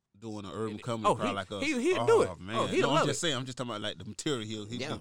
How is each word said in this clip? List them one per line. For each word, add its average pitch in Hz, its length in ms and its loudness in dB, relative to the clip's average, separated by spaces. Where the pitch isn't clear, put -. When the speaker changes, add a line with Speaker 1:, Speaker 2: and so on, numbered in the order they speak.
Speaker 1:
doing 107 260 -8
an 92 60 -8
urban 107 200 -2
Speaker 2:
And, 107 100 -8
Speaker 1:
comedy 113 260 0
Speaker 2:
oh, - 60 6
Speaker 1:
crowd 107 140 -2
Speaker 2:
he, 101 60 0
Speaker 1:
like 95 180 -4
us. 101 100 -4
Speaker 2:
he'll, 285 160 0
he'll 254 280 2
do 453 80 8
Speaker 1:
Oh, 427 80 8
Speaker 2:
it. 82 180 -2
Speaker 1:
man. 98 160 -6
Speaker 2:
Oh, - 100 2
he'll 226 160 2
Speaker 1:
No, - 80 4
I'm - 60 4
Speaker 2:
love - 100 4
Speaker 1:
just 139 120 0
Speaker 2:
it. - 20 -4
Speaker 1:
saying. 156 160 0
I'm 127 80 -4
just 127 140 -10
talking 123 120 -4
about, 104 120 -4
like, 104 160 -4
the - 60 -10
material. 120 400 -2
He'll, 107 220 -6
he'll 120 140 -6
Speaker 2:
Yeah. 131 80 -6
Speaker 1:
do 151 120 -4